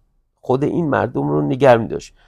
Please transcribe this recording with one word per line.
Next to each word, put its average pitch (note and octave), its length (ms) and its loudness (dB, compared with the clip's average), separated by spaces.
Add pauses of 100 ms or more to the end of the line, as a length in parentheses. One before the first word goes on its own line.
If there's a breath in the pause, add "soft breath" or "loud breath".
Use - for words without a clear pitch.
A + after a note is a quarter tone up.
(340)
خود C3+ 300 -2
این D#3+ 240 -2
مردم B2+ 400 -2
رو D3 140 -2
نگه C3+ 340 4
می‌داشت. - 380 -8 (140)